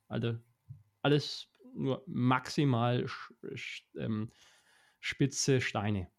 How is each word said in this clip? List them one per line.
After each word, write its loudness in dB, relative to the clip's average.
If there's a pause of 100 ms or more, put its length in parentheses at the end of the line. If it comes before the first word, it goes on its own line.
also -2 (680)
alles 2 (240)
nur -2
maximal 2
sch-, -10 (200)
sch-, -12 (160)
ähm, -4 (680)
spitze 0
Steine. -2 (120)